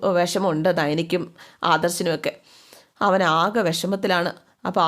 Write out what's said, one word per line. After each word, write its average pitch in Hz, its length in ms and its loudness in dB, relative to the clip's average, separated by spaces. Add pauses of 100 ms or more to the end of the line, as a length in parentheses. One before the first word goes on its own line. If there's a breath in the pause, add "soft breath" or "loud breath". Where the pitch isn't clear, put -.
(180)
വിഷമമുണ്ട് 175 600 0
നയനിക്കും 165 560 -2 (300 loud breath)
ആദർശിനുമൊക്കെ. 170 760 0 (640 loud breath)
അവൻ 202 220 2
ആകെ 175 380 2
വിഷമത്തിലാണ്. 180 720 -2 (340 soft breath)
അപ്പോൾ 185 200 0